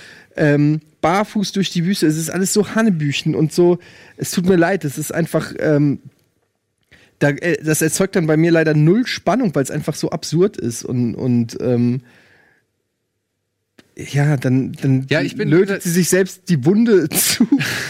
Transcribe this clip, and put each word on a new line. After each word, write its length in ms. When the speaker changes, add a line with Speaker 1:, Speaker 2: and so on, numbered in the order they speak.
Speaker 1:
ähm, 440
barfuß 500
durch 180
die 140
Wüste. 240
Es 80
ist 140
alles 220
so 220
Hanebüchen 640
und 160
so, 260
es 160
tut 140
mir 100
leid, 280
es 140
ist 160
einfach, 440
ähm, 420
da, 100
äh, 320
das 180
erzeugt 360
dann 100
bei 100
mir 140
leider 240
null 320
Spannung, 480
weil's 160
einfach 240
so 160
absurd 460
ist 280
und, 300
und, 460
ähm, 400
ja, 400
dann, 360
dann 360
Speaker 2:
Ja, 140
ich 140
bin 120
Speaker 1:
lötet 340
sie 80
sich 180
selbst 400
die 160
Wunde 440
<laughs> 0
zu, 380